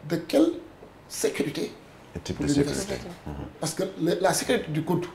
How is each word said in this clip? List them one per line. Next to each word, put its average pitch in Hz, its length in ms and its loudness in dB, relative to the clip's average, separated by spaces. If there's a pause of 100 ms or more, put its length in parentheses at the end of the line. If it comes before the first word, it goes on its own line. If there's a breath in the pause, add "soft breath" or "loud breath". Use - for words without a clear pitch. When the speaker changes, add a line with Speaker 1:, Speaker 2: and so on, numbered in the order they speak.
Speaker 1:
de 165 80 2
quelle 311 360 6 (560)
sécurité - 640 -2 (440)
Speaker 2:
Et - 40 -4
type - 160 -6
Speaker 1:
pour 139 100 0
Speaker 2:
de 143 60 2
Speaker 1:
l'université. 143 420 2
Speaker 2:
sécurité. - 140 -8 (180)
Hmm. - 40 -8 (300)
Speaker 1:
Parce 160 140 -4
que 185 80 -2 (180)
le, 165 200 2
la 180 120 4
sécurité - 380 2
du 151 120 0
coud 170 220 0 (100)